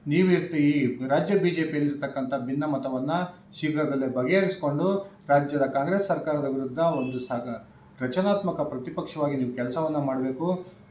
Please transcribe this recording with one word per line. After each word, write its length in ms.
ನೀವು 240
ಇರ್ತ-, 260
ಈ 420
ರಾಜ್ಯ 300
ಬಿ 120
ಜೆ 120
ಪಿಯಲ್ಲಿ 280
ಇರ್ತಕ್ಕಂಥ 440
ಭಿನ್ನಮತವನ್ನ 760
ಶೀಘ್ರದಲ್ಲೇ 560
ಬಗೆಹರಿಸಿಕೊಂಡು 1000
ರಾಜ್ಯದ 340
ಕಾಂಗ್ರೆಸ್ 460
ಸರ್ಕಾರದ 360
ವಿರುದ್ಧ 340
ಒಂದು 400
ಸಗ-, 480
ರಚನಾತ್ಮಕ 600
ಪ್ರತಿಪಕ್ಷವಾಗಿ 760
ನೀವು 160
ಕೆಲಸವನ್ನ 440
ಮಾಡ್ಬೇಕು. 840